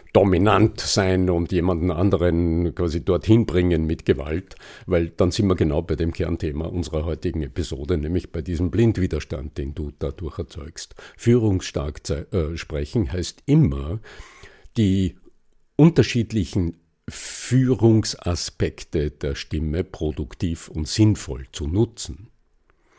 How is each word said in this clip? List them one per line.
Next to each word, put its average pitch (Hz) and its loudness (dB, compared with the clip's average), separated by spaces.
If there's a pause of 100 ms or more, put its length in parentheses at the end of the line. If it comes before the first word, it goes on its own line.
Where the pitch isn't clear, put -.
(120)
dominant 98 4
sein 92 2
und 85 0
jemanden 87 0
anderen 85 2
quasi 85 -2
dorthin 107 4
bringen 87 2
mit 82 -4
Gewalt, 78 -2 (300)
weil 85 0
dann 90 2
sind 104 0
wir 90 4
genau 78 0
bei 80 -4
dem 82 -2
Kernthema 82 -4
unserer 80 -4
heutigen 80 -4
Episode, 73 -4
nämlich 80 -4
bei 85 -8
diesem 85 -2
Blindwiderstand, 87 0
den 71 -6
du 73 -8
dadurch 78 -8
erzeugst. - -12 (220)
Führungsstark 101 0
zei-, 73 -6
äh, 82 -2
sprechen 76 -4
heißt 90 -8
immer, 92 2 (760)
die 95 2 (600)
unterschiedlichen 110 2 (1040)
Führungsaspekte 87 0
der 71 -6
Stimme 78 -4
produktiv 80 -6
und - -6
sinnvoll 101 0
zu 73 -8
nutzen. 98 -4 (720)